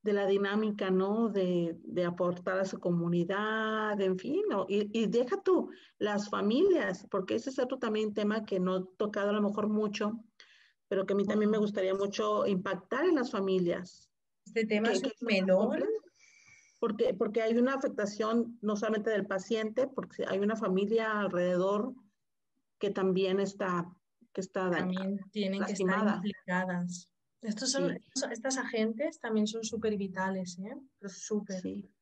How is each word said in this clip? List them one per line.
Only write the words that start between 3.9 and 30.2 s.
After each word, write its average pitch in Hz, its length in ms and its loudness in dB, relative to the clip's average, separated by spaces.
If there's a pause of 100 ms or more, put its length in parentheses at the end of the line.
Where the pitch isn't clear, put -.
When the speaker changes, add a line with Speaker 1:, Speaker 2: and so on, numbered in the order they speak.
Speaker 1:
en 185 180 2
fin, 302 300 -2
¿no? 202 200 0
Y, 208 200 0 (100)
y 220 80 2
deja 247 360 0
tú, 359 280 2 (280)
las 208 320 -2
familias, 214 800 2
porque 196 240 -2
ese 233 160 -2
es 262 80 -4
otro 262 200 -2
también 214 360 -2
tema 214 300 0
que 196 160 0
no 185 180 2
he 185 60 -2 (120)
tocado 208 340 -2
a - 40 2
lo 208 80 2
mejor 202 260 0
mucho, 214 520 -2 (680)
pero 196 160 0
que 196 100 0
a - 20 4
mí 202 100 2
también 208 240 2
me 220 80 2
Speaker 2:
Ujú. 208 80 2
Speaker 1:
gustaría 190 280 0
mucho 208 520 0
impactar 196 600 -2
en 349 100 4
las 247 140 0
familias. 185 760 0 (380)
Speaker 2:
Este 220 200 -2
tema 220 220 2
Speaker 1:
Que, 214 60 2
Speaker 2:
es - 80 0
un 269 80 -2
Speaker 1:
que - 40 -16
es - 80 -12
una 226 120 -2
Speaker 2:
melón. 190 340 4
Speaker 1:
compleja, 311 240 0 (880)
porque, 208 340 0
porque 208 280 0
hay 226 160 2
una 254 160 4
afectación 226 880 -2
no 208 120 0
solamente 220 360 0
del 202 160 0
paciente, 220 600 -2
porque - 400 -6
hay 190 140 -2
una 208 160 2
familia 214 640 2
alrededor 185 760 2 (840)
que 202 100 0
también 190 480 2
está, 185 480 -2 (460)
que - 80 -4
está 190 280 -4
dañada, 185 360 0
Speaker 2:
También 196 160 -2 (100)
tienen 196 340 -2
que 202 100 -2
estar 190 120 0
Speaker 1:
lastimada. 202 300 2
Speaker 2:
implicadas. 180 920 -4 (320)
Estos 233 300 -4
son, 269 200 0
Speaker 1:
Sí. - 60 -4 (180)
Speaker 2:
estos, 262 180 -4
estas 262 260 -4
agentes 226 640 -2
también 220 260 0
son 226 160 -6
súper 220 340 -2
vitales, 190 600 -4